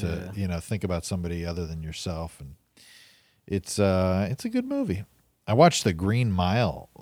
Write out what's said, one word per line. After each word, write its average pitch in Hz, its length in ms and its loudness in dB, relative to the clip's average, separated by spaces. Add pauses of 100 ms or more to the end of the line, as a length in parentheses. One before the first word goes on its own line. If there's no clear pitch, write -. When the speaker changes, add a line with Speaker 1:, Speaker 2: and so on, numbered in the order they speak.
Speaker 1:
to, 87 340 -4
Speaker 2:
Yeah. 101 60 -4
Speaker 1:
you 95 60 -2
know, 87 120 -2
think 104 240 -6
about 90 220 -4
somebody 87 400 -4
other 85 200 -4
than 80 160 -8
yourself. 80 600 -8
And 69 140 -16 (920)
it's, - 320 -4
uh, 92 500 4
it's 131 140 -6
a 233 60 -4
good 247 160 -2
movie. 247 400 -2 (420)
I 104 60 2
watched 156 300 6
The 95 100 4
Green 104 380 2
Mile, 92 580 2 (120)